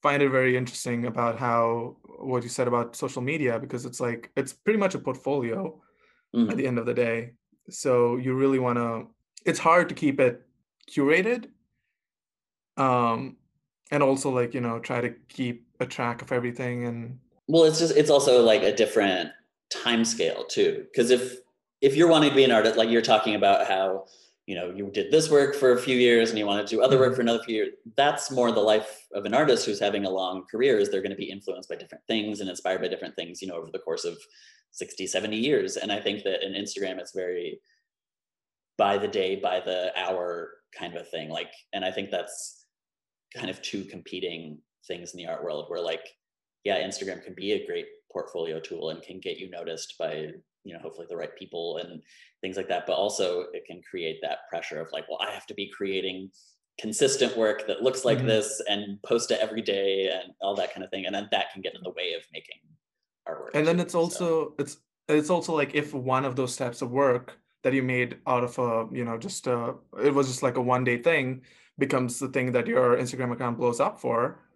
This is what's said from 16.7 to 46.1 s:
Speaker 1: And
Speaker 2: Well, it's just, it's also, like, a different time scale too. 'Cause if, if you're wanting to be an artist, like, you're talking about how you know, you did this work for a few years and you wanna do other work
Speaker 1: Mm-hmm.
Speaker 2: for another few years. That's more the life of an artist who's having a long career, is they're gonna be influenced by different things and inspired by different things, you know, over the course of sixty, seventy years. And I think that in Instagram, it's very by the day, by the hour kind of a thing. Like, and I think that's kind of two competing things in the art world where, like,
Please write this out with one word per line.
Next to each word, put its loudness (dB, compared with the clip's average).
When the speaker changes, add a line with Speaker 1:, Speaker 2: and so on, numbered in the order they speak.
Speaker 1:
And -8
Speaker 2:
Well, 8
it's 6
just, 2
it's 6
also, 8
like, 6
a 4
different 2
time 2
scale -2
too. 0
'Cause 4
if, 2
if 6
you're 6
wanting 8
to 0
be 8
an 6
artist, 6
like, 4
you're 6
talking 4
about 4
how 0
you -6
know, -6
you -6
did -2
this 6
work 4
for 6
a 2
few 2
years 6
and -2
you 0
wanna 0
do 2
other 6
work 6
Speaker 1:
Mm-hmm. -2
Speaker 2:
for -2
another 2
few -2
years. -2
That's 2
more 4
the 4
life 0
of -6
an -2
artist 4
who's -4
having -2
a 0
long -4
career, 2
is 4
they're -2
gonna -8
be -12
influenced -10
by -8
different -20
things -4
and -6
inspired -4
by -2
different -10
things, -10
you -10
know, -10
over -14
the -8
course -4
of -12
sixty, -10
seventy -2
years. 0
And -6
I -4
think -2
that -2
in -6
Instagram, -8
it's -14
very -6
by 2
the -2
day, -2
by -2
the -4
hour -6
kind -12
of -10
a -16
thing. -10
Like, -8
and -6
I -2
think -6
that's -10
kind -8
of -12
two -8
competing -10
things -12
in -14
the -12
art -8
world -6
where, -6
like, -8